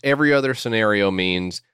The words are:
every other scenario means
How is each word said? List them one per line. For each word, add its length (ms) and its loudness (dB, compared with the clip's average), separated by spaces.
every 280 2
other 220 2
scenario 560 0
means 520 -2